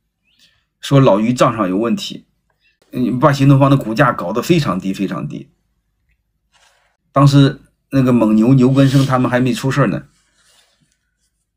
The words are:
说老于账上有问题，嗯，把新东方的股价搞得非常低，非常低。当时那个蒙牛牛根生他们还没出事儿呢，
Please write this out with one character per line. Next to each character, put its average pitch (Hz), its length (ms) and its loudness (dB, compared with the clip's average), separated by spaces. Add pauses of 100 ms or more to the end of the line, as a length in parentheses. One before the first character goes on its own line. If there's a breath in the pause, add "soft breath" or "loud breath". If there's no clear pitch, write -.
(800)
说 - 180 2
老 107 220 4
于 117 120 -2
账 123 240 0
上 101 120 -2
有 92 80 -4
问 110 180 -2
题， - 320 -12 (640)
嗯， 127 300 -4
把 147 120 2
新 139 160 2
东 135 100 6
方 139 120 2
的 139 60 2
股 113 180 -6
价 123 180 0
搞 98 200 -8
得 117 100 -6
非 175 160 0
常 95 220 -4
低， 95 120 -6
非 98 140 -6
常 80 220 -8
低。 - 200 -16 (1600)
当 143 160 2
时 139 320 2 (300)
那 139 120 0
个 127 80 0
蒙 113 240 2
牛 113 200 4
牛 127 180 2
根 135 160 2
生 135 160 0
他 131 140 -2
们 123 120 -2
还 123 80 -2
没 127 140 -2
出 135 180 -6
事 135 120 0
儿 117 40 0
呢， - 180 -6 (1500)